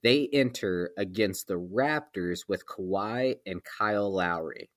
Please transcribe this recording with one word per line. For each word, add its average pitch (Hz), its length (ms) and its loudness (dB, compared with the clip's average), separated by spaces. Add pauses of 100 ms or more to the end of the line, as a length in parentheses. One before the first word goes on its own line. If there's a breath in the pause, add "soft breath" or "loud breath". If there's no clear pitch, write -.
they 131 300 6
enter 110 640 2
against 98 520 0
the 92 100 -2
Raptors 98 880 -2
with 95 180 -2
Kawhi 107 800 -2
and 90 200 -8
Kyle 101 500 0
Lowry. 87 640 -2